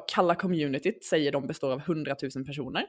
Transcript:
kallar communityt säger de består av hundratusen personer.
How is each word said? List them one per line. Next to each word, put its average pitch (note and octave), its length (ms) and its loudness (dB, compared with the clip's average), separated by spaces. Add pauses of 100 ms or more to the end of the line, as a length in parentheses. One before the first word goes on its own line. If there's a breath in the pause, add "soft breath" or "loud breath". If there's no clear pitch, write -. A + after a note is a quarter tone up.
kallar F3 260 4
communityt E3+ 680 0
säger D3+ 280 2
de C#3 140 0
består C3+ 260 -2
av C3 80 -2
hundratusen C#3+ 640 -4
personer. C#3+ 440 -6